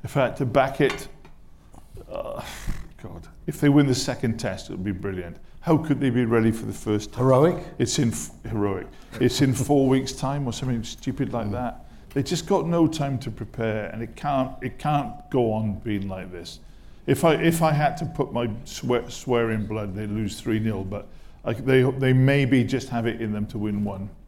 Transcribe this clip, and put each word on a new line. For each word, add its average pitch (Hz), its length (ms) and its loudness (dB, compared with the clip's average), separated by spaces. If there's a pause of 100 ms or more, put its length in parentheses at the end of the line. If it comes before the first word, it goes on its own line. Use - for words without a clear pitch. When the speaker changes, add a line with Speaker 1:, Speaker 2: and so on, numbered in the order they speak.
Speaker 1:
In - 60 -10
fact, 131 300 2
to 135 80 0
back 135 340 2
it, - 280 2 (1000)
uh, - 320 -8 (600)
God, - 240 -14 (200)
if - 140 -6
they 147 80 6
win 143 180 8
the 127 80 4
second 117 440 -2
test, 95 320 -6
it'll 92 120 -8
be 101 100 -2
brilliant. 90 460 -6 (220)
How 165 180 4
could 156 220 0
they 135 100 4
be 123 140 4
ready 113 280 4
for 110 140 -4
the 104 60 -6
first 104 380 -2
test? - 80 -12
Speaker 2:
Heroic? 131 460 6 (140)
Speaker 1:
It's - 200 0
in 127 140 4
f-, - 180 -8 (140)
heroic. 101 420 -2 (340)
It's 123 200 2
in 135 140 4
four 135 340 4
<laughs> 131 60 6
weeks' 131 180 0
time 139 340 -4
or 117 60 -4
something 120 320 -4
stupid 131 480 -6
like 113 160 -4
Speaker 2:
Mm. 98 40 -4
Speaker 1:
that. 123 280 -6 (320)
They 139 100 0
just 160 240 -4
got 180 220 2
no 170 180 4
time 139 340 -2
to 117 120 -8
prepare, 107 540 -4
and 107 140 -10
it 113 140 -10
can't, 135 380 -2 (100)
it - 160 -8
can't 147 340 -2 (180)
go 120 220 2
on 107 280 -2
being 101 280 -2
like 92 220 -10
this. 87 300 -14 (480)
If - 160 2
I, 165 100 6
if 165 260 2
I 160 120 4
had 147 240 2
to 165 100 -6
put - 260 -4
my 120 160 -2 (160)
swear, 123 460 -2
swear 117 400 0
in 107 160 -2
blood, 104 300 -6
they'd 107 140 -6
lose 104 300 -4
three 110 200 0
nil, 104 240 -2
but 95 240 -8 (360)
I, 113 100 -2
they, 131 280 4
they 131 300 4
maybe 131 500 6
just 120 280 -2
have 117 180 -2
it 113 120 -4
in 110 120 -2
them 104 140 -2
to 113 120 -8
win 104 240 -2
one. 98 280 -6 (180)